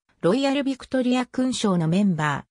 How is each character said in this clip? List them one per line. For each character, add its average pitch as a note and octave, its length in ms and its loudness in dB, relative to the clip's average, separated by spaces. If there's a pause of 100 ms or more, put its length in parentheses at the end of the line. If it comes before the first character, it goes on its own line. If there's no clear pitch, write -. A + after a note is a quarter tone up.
(220)
ロ F3 140 2
イ C4+ 80 -2
ヤ C#4 100 2
ル C#4+ 100 -2
ビ C4 140 -4
ク - 100 -20
ト C4 140 -2
リ B3 160 0
ア B3 80 -2
勲 B3+ 260 -2
章 F#3+ 280 0
の D#3+ 80 0
メ F#3 160 2
ン F#3+ 120 2
バ D3+ 260 -4
ー、 - 100 -16